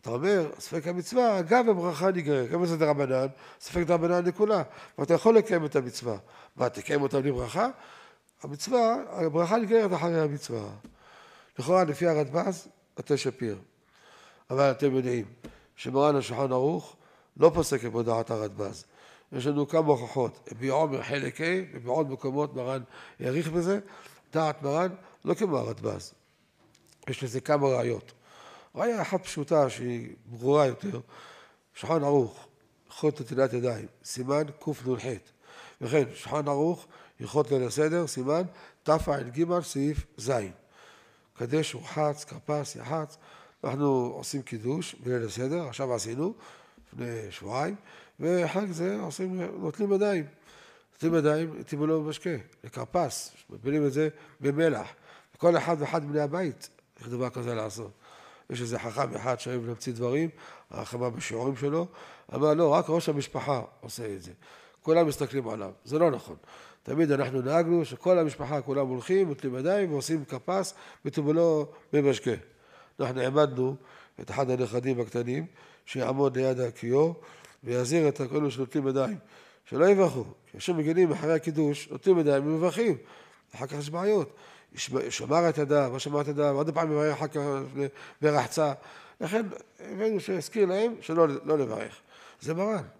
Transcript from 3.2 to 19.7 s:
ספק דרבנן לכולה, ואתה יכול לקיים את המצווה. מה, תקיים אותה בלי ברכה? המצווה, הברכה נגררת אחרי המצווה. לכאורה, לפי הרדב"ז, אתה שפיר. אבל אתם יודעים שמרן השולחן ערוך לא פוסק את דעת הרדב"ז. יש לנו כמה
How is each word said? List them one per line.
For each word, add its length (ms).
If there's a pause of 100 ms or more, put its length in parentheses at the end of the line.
ספק 220
דרבנן 440
לכולה, 380 (340)
ואתה 160
יכול 240
לקיים 280
את 100
המצווה. 420 (380)
מה, 140
תקיים 320
אותה 200
בלי 100
ברכה? 380 (760)
המצווה, 520 (140)
הברכה 480
נגררת 360
אחרי 280
המצווה. 480 (920)
לכאורה, 240
לפי 240
הרדב"ז, 600 (320)
אתה 180
שפיר. 400 (920)
אבל 220
אתם 240
יודעים 300 (500)
שמרן 400
השולחן 360
ערוך 440 (420)
לא 160
פוסק 320
את 200
דעת 260
הרדב"ז. 540 (460)
יש 160
לנו 200
כמה 200